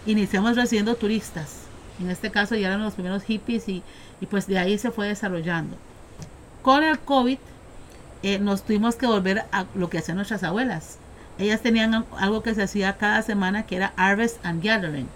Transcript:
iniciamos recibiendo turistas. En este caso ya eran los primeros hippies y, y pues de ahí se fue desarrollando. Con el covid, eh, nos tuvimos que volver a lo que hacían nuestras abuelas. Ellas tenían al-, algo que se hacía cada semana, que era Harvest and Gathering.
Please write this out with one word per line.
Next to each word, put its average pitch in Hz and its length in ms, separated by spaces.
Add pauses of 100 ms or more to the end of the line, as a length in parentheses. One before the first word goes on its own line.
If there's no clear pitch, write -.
iniciamos 214 520
recibiendo 233 400
turistas. 208 640 (400)
En 180 100
este 196 200
caso 208 240
ya 196 140
eran 196 140
los 208 120
primeros 190 280
hippies 220 460
y, 185 140 (380)
y 185 60
pues 196 200
de 190 120
ahí 196 200
se 233 120
fue 208 180
desarrollando. 175 680 (840)
Con 277 240
el 311 140
covid, 262 400 (840)
eh, 196 160
nos 196 240
tuvimos 226 320
que 254 120
volver 202 440
a 196 140 (100)
lo 180 140
que 165 100
hacían 165 180
nuestras 196 280
abuelas. 190 540 (400)
Ellas 214 220
tenían 226 340
al-, 226 100 (140)
algo 214 240
que 226 120
se 208 80
hacía 196 360
cada 214 240
semana, 202 420
que 180 120
era 190 200
Harvest 202 480
and 165 180
Gathering. 165 540